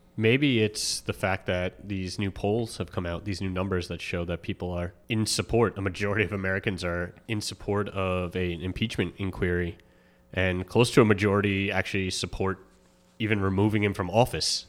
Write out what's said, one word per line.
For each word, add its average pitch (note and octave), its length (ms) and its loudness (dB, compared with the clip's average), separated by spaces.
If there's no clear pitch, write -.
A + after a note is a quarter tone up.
Maybe A#2+ 440 4
it's - 420 0
the G#2+ 100 -2
fact F#2+ 340 -2
that F#2 420 -2
these F#2 300 -4
new G2 140 -2
polls A2 460 -2
have F#2 120 -6
come F2+ 160 -4
out, E2+ 180 -4
these G2 160 -4
new F#2+ 100 -2
numbers F#2 380 -2
that F2 120 -8
show F2 240 -4
that E2+ 180 -4
people F2+ 300 -6
are F2 200 -4
in G#2+ 180 0
support, A2+ 520 0
a - 20 -4
majority G2+ 440 0
of F2 80 -4
Americans F#2+ 500 -2
are F2 320 -4
in G#2+ 120 -2
support G2+ 500 -2
of F#2 440 -2
a, F2+ 200 -2
an D#2 60 -8
impeachment F#2 580 -2
inquiry, F2+ 600 -2
and F#2 340 0
close A#2+ 260 4
to C#3+ 80 8
a A#2 40 10
majority G2 680 2
actually F#2+ 400 -2
support - 480 -4
even G#2+ 200 0
removing G2+ 440 2
him G2+ 100 0
from F2+ 160 -4
office - 580 2